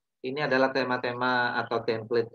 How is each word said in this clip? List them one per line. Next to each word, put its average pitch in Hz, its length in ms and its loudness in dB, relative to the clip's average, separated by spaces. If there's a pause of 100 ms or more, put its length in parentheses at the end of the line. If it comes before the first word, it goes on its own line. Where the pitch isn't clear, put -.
(220)
Ini 139 240 -4
adalah 131 240 4
tema-tema 123 880 0
atau 117 240 -2
template 113 540 -2